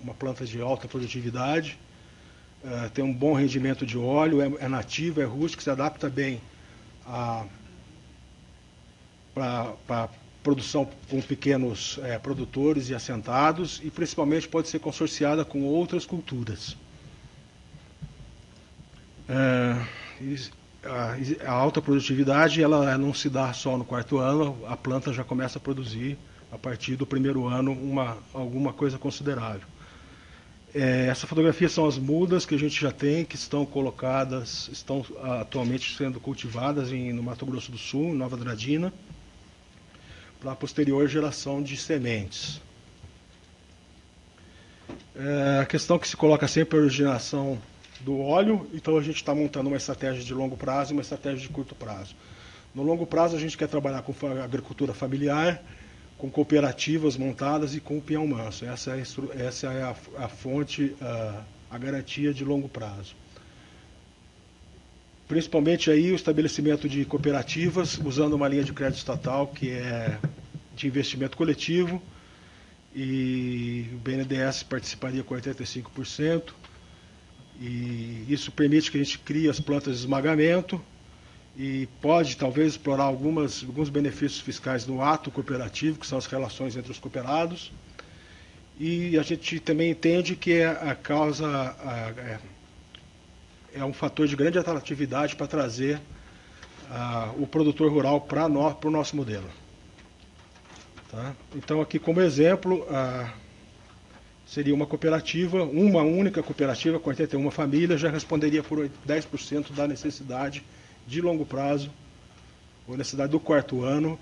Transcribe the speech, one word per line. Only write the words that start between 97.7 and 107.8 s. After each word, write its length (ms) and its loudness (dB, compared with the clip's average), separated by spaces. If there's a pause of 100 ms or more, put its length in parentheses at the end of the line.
rural 280 4
pra 300 0
nó-, 240 4
pro 160 -2
nosso 260 0
modelo. 320 -4 (1600)
Tá? 240 -8 (200)
Então, 260 0
aqui 180 -2
como 200 2
exemplo, 680 6
ah, 420 -2 (1160)
seria 260 2
uma 140 2
cooperativa, 760 2
uma 380 6
única 400 4
cooperativa 580 0
com 120 -2
oitenta 240 0
e 40 0
uma 120 0
famílias 500 2